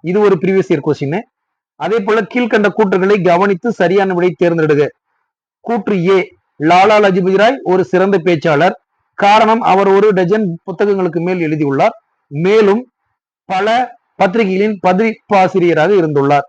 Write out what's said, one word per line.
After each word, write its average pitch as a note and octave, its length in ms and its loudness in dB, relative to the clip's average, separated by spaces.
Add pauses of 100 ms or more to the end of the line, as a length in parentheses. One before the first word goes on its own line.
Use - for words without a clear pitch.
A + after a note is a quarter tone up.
இது F#3 180 -2
ஒரு G3+ 220 2
ப்ரீவியஸ் F#3+ 320 0
இயர் D#3 160 -2
கொஸ்டின். D3 300 -4 (560)
அதே F#3+ 240 -4
போல G#3+ 220 -2
கீழ்கண்ட A3 560 -2
கூற்றுகளை G3 460 0
கவனித்து F#3 480 0
சரியான F#3+ 420 0
விடை F3 240 0
தேர்ந்தெடுக. D#3 540 0 (680)
கூற்று G3 480 -4
ஏ, F#3+ 280 0 (240)
லாலா F#3 400 4
லஜபதி F#3+ 380 0
ராய் A#3+ 260 2
ஒரு F#3 200 0
சிறந்த F#3+ 340 0
பேச்சாளர். E3 540 0 (420)
காரணம், A3 480 2
அவர் F#3+ 260 0
ஒரு G3+ 260 2
டஜன் F3+ 520 -2
புத்தகங்களுக்கு F#3 560 -4
மேல் F3+ 180 -4
எழுதியுள்ளார். D#3 640 -2 (240)
மேலும் G3+ 600 0 (560)
பல A3 500 -2 (200)
பத்திரிகைகளின் G3 720 -2
பதிப்பாசிரியராக F#3 1080 0
இருந்துள்ளார். C#3+ 540 0